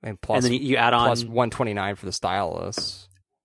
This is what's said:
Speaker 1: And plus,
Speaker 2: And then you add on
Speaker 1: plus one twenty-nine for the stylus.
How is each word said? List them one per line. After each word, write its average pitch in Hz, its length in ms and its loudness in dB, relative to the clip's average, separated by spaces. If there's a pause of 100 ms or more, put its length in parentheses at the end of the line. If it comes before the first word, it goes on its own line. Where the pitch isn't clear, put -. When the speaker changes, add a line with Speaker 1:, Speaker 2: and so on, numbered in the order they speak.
Speaker 1:
And 107 180 -10
plus, 123 220 0
Speaker 2:
And 123 100 2
then 127 80 0
you 135 160 0
add 120 160 6
on 120 140 4
Speaker 1:
plus 120 180 2
one 117 260 0
twenty-nine 101 440 -2
for 98 120 -12
the 90 60 -6
stylus. 92 960 -4 (360)